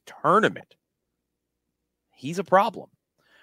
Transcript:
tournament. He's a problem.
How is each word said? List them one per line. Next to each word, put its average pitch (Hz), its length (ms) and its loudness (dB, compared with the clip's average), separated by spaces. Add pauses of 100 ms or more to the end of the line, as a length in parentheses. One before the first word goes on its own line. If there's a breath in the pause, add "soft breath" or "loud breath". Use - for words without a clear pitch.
tournament. 165 680 -2 (1400)
He's 170 280 -12
a 190 40 -6
problem. 196 460 0 (540 soft breath)